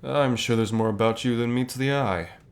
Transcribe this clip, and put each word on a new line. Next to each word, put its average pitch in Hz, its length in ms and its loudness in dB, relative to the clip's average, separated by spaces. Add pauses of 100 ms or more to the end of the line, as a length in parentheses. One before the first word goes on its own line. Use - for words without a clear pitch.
I'm 131 340 0
sure 117 200 0
there's 113 160 2
more 110 160 2
about 110 360 2
you 123 120 2
than 120 180 -2
meets 127 200 -2
the 131 180 -2
eye. 98 380 -2 (220)